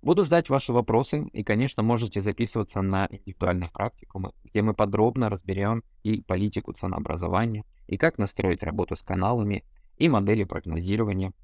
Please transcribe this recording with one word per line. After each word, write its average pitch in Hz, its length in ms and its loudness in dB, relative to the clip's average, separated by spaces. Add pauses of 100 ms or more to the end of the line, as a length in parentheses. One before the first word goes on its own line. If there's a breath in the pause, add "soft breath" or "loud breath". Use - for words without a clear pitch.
Буду 175 220 4
ждать 165 240 4
ваши 135 240 0
вопросы 120 600 2
и, 110 120 -6
конечно, 113 380 0
можете 110 380 0
записываться 104 600 -2
на 98 300 0
индивидуальные 90 600 -4
практикумы, - 640 -8 (120)
где - 180 0
мы 107 100 2
подробно 107 560 2
разберём 98 540 -2 (220)
и 107 180 0
политику 98 500 -2
ценообразования, 92 920 -2 (220)
и - 100 -4
как 160 220 0
настроить 95 440 0
работу - 340 -4
с - 60 -12
каналами, 101 640 -2 (340)
и 160 100 4
модели 107 360 4
прогнозирования 95 880 -2 (120)